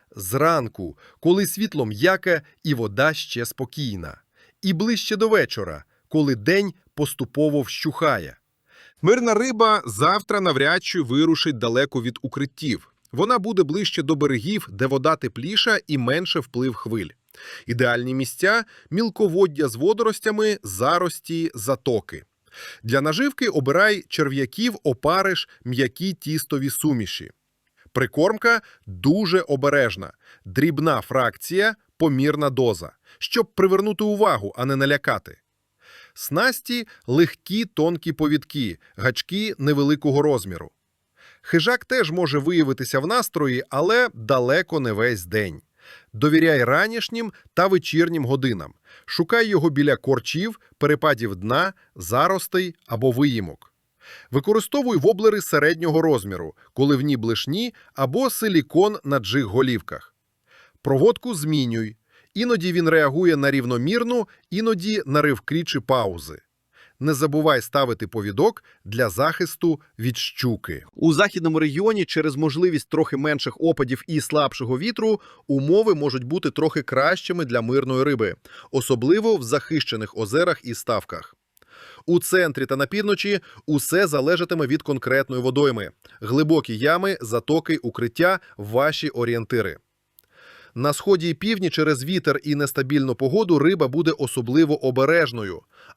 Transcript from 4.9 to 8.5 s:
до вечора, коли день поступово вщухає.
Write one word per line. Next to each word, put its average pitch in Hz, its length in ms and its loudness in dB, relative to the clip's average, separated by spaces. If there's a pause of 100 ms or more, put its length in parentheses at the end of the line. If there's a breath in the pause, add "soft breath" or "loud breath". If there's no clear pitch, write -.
до 220 140 2
вечора, 104 540 0 (240)
коли 143 280 2
день 175 380 0 (200)
поступово 143 680 -2
вщухає. 120 760 -4 (640 soft breath)